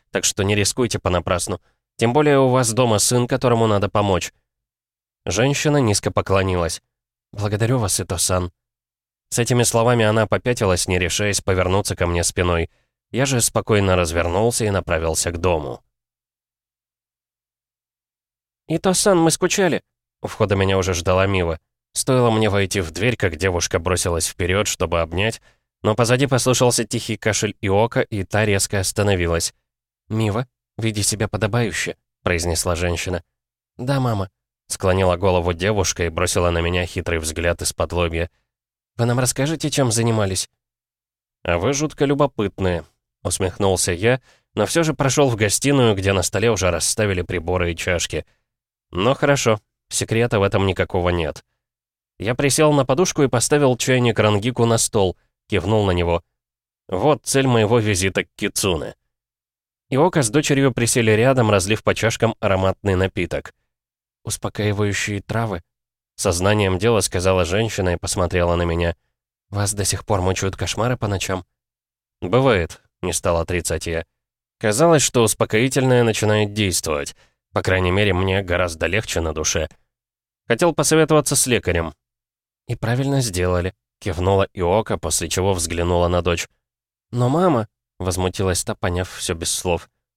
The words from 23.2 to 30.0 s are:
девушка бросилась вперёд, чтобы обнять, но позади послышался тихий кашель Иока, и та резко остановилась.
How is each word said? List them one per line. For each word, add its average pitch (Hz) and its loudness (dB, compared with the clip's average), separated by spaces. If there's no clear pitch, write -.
девушка 90 0
бросилась 85 0
вперёд, 95 -2
чтобы 85 -2
обнять, 85 -2
но 107 0
позади 127 2
послышался 123 2
тихий 110 -6
кашель 104 -2
Иока, 104 0
и 98 -4
та 104 0
резко 101 0
остановилась. 92 0